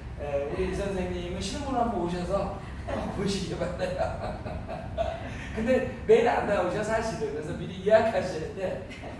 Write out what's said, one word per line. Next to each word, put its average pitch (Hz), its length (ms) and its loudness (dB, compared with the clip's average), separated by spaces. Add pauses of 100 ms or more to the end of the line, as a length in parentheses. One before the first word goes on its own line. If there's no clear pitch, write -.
(200)
예, 143 320 0
우리 185 180 0
이 185 40 -2
선생님은 180 680 -2
실물로 240 400 -2
한번 208 220 2
오셔서 180 560 0 (280)
꼭 - 300 -4
<laughs> - 0 -
보시기 190 420 -2
바라요. - 840 -2
<laughs> - 1080 -6
근데 233 420 2 (100)
매일 240 220 8
안 233 180 2
나오셔, 190 360 2
사실은. 220 500 0
그래서 - 220 -4
미리 - 320 -6
예약하셔야 202 680 4
돼. 185 320 -4 (340)